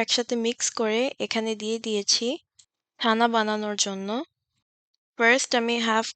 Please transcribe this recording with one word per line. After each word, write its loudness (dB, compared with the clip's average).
একসাথে 0
মিক্স -2
করে 2
এখানে -2
দিয়ে -2
দিয়েছি 0
ছানা 2
বানানোর 0
জন্য। -6
ফার্স্ট 4
আমি 0
হাফ 2